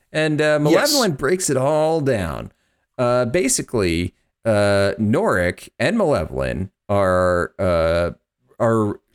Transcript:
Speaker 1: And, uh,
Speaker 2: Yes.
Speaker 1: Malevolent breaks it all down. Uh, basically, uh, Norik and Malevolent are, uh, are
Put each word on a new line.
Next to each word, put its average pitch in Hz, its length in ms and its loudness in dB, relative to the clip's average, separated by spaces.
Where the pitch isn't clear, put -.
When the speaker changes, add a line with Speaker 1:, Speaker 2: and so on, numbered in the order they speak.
Speaker 1:
And, 156 300 0
uh, 151 200 2
Speaker 2:
Yes. 180 300 4
Speaker 1:
Malevolent 226 260 0
breaks 180 320 -2
it 139 80 0
all 156 440 0
down. 90 500 -4
Uh, 123 280 0
basically, 104 880 -2
uh, 101 560 2
Norik 110 680 0
and 170 180 0
Malevolent 82 760 -2
are, 92 680 2
uh, 85 540 0
are 113 400 0